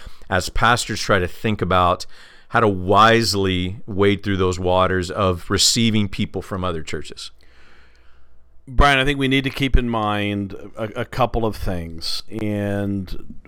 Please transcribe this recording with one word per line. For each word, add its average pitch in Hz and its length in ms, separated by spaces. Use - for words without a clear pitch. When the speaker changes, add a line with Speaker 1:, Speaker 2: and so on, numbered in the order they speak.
Speaker 1:
as 92 200
pastors 113 500
try 101 200
to 90 80
think - 340
about 90 440
how 117 100
to 113 80
wisely 98 1160
wade 101 380
through 101 140
those 90 220
waters 92 520
of 92 380
receiving 107 600
people 95 320
from 92 220
other 82 200
churches? - 480
Speaker 2:
Brian, 135 300
I 131 80
think 139 140
we 135 80
need 135 160
to 131 80
keep 135 260
in 123 140
mind 101 640
a, 110 260
a 117 40
couple 117 400
of 104 100
things. 82 680
And 101 960